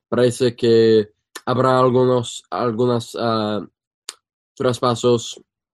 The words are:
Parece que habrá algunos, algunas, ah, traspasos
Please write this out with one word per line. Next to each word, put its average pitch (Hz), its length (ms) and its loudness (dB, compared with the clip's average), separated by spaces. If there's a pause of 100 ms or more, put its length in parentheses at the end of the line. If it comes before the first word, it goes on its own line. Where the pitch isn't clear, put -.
Parece 120 480 0
que 113 560 4 (340)
habrá 127 320 2
algunos, 127 720 0
algunas, 117 680 -4
ah, 107 480 -4 (880)
traspasos 123 880 -2 (340)